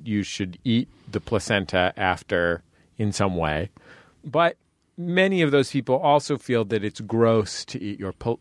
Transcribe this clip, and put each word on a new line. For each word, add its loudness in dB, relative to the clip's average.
you -2
should -6
eat 0
the -4
placenta 0
after 0
in -2
some 0
way, -2
but 0
many 2
of 2
those 4
people 0
also 2
feel -2
that -2
it's -6
gross 2
to -10
eat -8
your -8
pl-, -6